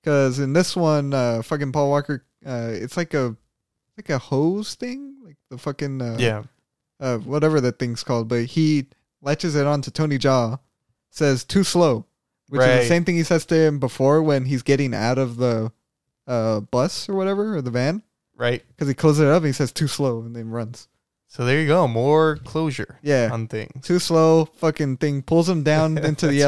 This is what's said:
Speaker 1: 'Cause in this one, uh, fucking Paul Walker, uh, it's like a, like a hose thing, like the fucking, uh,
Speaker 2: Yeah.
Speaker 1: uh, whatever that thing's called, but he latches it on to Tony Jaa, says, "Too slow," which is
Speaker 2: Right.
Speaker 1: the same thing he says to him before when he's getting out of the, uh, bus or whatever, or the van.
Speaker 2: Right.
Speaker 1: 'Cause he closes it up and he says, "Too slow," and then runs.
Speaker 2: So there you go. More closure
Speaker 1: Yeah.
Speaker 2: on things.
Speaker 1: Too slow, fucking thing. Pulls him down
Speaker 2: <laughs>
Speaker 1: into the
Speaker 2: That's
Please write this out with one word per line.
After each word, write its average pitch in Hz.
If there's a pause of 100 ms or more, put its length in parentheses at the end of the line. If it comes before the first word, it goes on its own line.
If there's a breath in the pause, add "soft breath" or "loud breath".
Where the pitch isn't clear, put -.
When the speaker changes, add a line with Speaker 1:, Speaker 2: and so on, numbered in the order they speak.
Speaker 1:
'Cause 139
in 135
this 175
one, 151
uh, 120
fucking 143
Paul 143
Walker, 143 (220)
uh, 117
it's 113
like 170
a, 123 (640)
like -
a 135
hose 170
thing, 269
like 160 (120)
the 127
fucking, 139
uh, 117
Speaker 2:
Yeah. 110 (560)
Speaker 1:
uh, 127
whatever 147
that 123
thing's 120
called, 117
but 120
he 151 (380)
latches 147
it 143
on 147
to 131
Tony 147
Jaa, 127 (500)
says, 139
"Too 196
slow," 156 (440)
which 139
is 127
Speaker 2:
Right. 127
Speaker 1:
the 120
same 170
thing 175
he 165
says 160
to 170
him 156
before 135
when 143
he's 131
getting 139
out 113
of 123
the, 113 (560)
uh, 113
bus 123
or 196
whatever, 196
or 156
the 123
van. 139 (340)
Speaker 2:
Right. 120 (140)
Speaker 1:
'Cause 147
he 139
closes 151
it 147
up 151
and 160
he 135
says, 131
"Too -
slow," 131
and 117
then 113
runs. 117 (400)
Speaker 2:
So -
there 131
you 156
go. 156
More 147
closure 151
Speaker 1:
Yeah. 131
Speaker 2:
on 113
things. 110
Speaker 1:
Too 175
slow, 160 (120)
fucking 151
thing. 143
Pulls 165
him 165
down 156
Speaker 2:
<laughs> -
Speaker 1:
into 151
the 143
Speaker 2:
That's 143